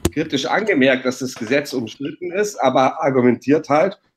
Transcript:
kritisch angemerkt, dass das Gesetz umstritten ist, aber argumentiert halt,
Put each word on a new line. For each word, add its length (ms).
kritisch 340
angemerkt, 600
dass 140
das 160
Gesetz 380
umstritten 580
ist, 260
aber 440
argumentiert 680
halt, 300